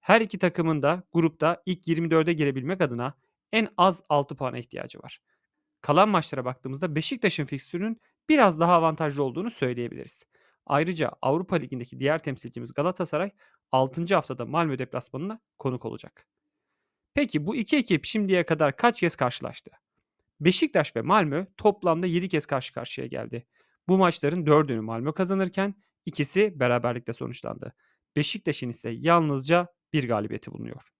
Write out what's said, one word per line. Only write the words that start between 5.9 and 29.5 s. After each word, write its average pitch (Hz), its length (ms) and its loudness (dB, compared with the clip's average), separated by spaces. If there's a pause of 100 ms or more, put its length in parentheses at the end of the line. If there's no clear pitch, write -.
maçlara 151 360 -2
baktığımızda 139 500 -6
Beşiktaş'ın 170 500 -2
fikstürünün 180 560 -6 (280)
biraz 214 320 4
daha 175 140 6
avantajlı 156 480 2
olduğunu 147 280 -2
söyleyebiliriz. - 760 -6 (420)
Ayrıca 156 440 0 (120)
Avrupa 170 340 0
Ligi'ndeki 127 440 -6
diğer 151 220 0
temsilcimiz 123 520 -10
Galatasaray 175 560 -2 (420)
altıncı 135 420 2
haftada 127 320 -2
Malmö 147 320 0
deplasmanına 135 600 -8 (180)
konuk 127 260 -4
olacak. - 420 -12 (880)
Peki 156 320 0
bu 220 100 -4
iki 262 200 0
ekip 196 280 2
şimdiye 190 420 0
kadar 151 300 2
kaç 233 240 2
kez 170 160 0
karşılaştı? - 540 -4 (680)
Beşiktaş 180 560 2
ve 113 60 -2
Malmö 165 440 2 (100)
toplamda 185 500 2
yedi 180 220 -2
kez 151 180 -2
karşı - 260 -4
karşıya 127 340 -10
geldi. 120 400 -10 (420)
Bu 185 100 6
maçların 170 480 2
dördünü 147 340 4
Malmö 117 320 -4
kazanırken 190 640 -2 (320)
ikisi 185 540 0
beraberlikle 120 520 0
sonuçlandı. - 640 -10 (420)
Beşiktaş'ın 139 520 -4
ise 117 220 -8
yalnızca 156 840 2 (200)